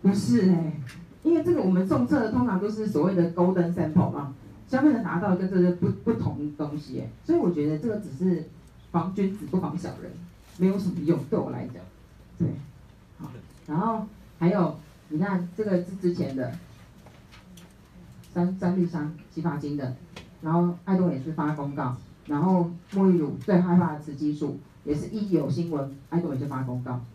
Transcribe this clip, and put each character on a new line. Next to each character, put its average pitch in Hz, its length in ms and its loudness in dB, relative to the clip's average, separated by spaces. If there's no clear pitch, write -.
不 196 120 6
是 220 360 4
欸， 165 240 4
因 330 120 4
为 311 80 0
这 349 100 2
个 285 80 2
我 190 80 2
们 185 180 4
送 247 200 2
测 294 120 4
的 220 120 0
通 247 140 2
常 190 140 2
都 208 100 0
是 214 180 -2
所 147 160 2
谓 190 120 2
的 170 180 2
golden 180 400 2
sample 156 380 2
嘛， 143 220 -8
消 254 140 2
费 302 120 8
者 226 80 0
拿 170 180 -2
到 190 160 2
跟 185 140 -2
这 190 100 2
个 175 140 6
不， - 160 0
不 226 100 2
同 147 440 -2
东 147 200 -6
西 131 220 -8
欸， 120 100 -8
所 330 100 2
以 - 20 4
我 202 140 2
觉 151 180 0
得 151 80 -2
这 233 100 -4
个 - 100 -2
只 - 140 -8
是 160 340 0
防 170 220 0
君 190 240 -2
子 151 140 -10
不 185 80 2
防 156 180 -4
小 - 120 -8
人， 175 100 -14
没 185 100 4
有 196 120 2
什 - 80 -2
么 - 160 -2
用， 165 160 2
对 - 80 0
我 131 140 -4
来 123 160 -8
讲， - 160 -14
对， - 80 2
好， - 100 -14
然 151 100 -2
后 214 300 -2
还 170 100 4
有 180 260 2
你 156 100 -4
看 190 280 0
这 214 60 -2
个 180 200 0
是 - 180 -10
之 175 120 0
前 151 220 -4
的 123 180 -4
三， 180 260 0
三 180 180 0
氯 175 80 4
酸 151 260 -4
洗 156 80 -6
发 151 160 -2
精 147 180 -6
的， 127 200 -6
然 160 120 -2
后 175 220 2
爱 190 100 2
多 180 120 2
美 147 80 0
也 131 80 -8
是 160 80 -6
发 151 220 -2
公 143 200 -6
告， 127 220 -4
然 147 160 0
后 180 260 4
沐 190 160 6
浴 175 80 6
乳 147 260 0
最 185 160 6
害 180 160 4
怕 156 180 4
的 151 60 -8
雌 147 140 -12
激 151 180 -2
素， 147 280 -4
也 147 100 -2
是 147 140 -4
一 202 240 -4
有 160 180 2
新 170 220 -2
闻， 139 200 -4
爱 170 100 2
多 156 120 -2
美 131 60 -4
就 147 80 -4
发 127 160 -6
公 123 220 -4
告 123 180 -6